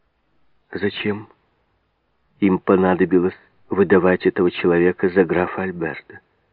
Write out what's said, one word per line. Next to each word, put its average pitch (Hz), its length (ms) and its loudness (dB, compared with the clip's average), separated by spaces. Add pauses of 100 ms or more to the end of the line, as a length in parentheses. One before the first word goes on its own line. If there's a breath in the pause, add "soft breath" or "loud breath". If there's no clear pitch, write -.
(720)
Зачем 101 560 -6 (1120)
им 92 180 2
понадобилось 92 800 2 (320)
выдавать 92 580 2
этого 90 240 0
человека 90 600 0
за 92 140 2
графа 87 380 -4
Альберта? 82 580 -10 (320)